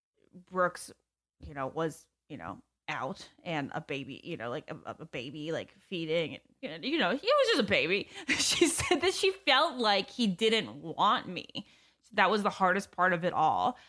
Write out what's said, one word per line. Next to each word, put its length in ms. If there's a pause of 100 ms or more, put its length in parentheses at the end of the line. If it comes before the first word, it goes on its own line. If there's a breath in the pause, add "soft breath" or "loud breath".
(500)
Brooks, 420 (540)
you 80
know, 140
was, 360 (240)
you 80
know, 220 (300)
out 380 (160)
and 320
a 60
baby, 420
you 140
know, 140
like, 200
a, 200 (100)
a 60
baby, 440
like, 240 (140)
feeding, 500 (220)
you 80
know, 140
you 160
know, 120
he 60 (100)
was 220
just 120
a 40
baby. 440 (200 loud breath)
<laughs> 0 (100)
She 300
said 320
that 140
she 180 (140)
felt 320
like 320
he 160
didn't 500
want 520
me. 380 (460 soft breath)
That 180
was 120
the 80
hardest 420
part 200
of 120
it 80
all. 440 (120 loud breath)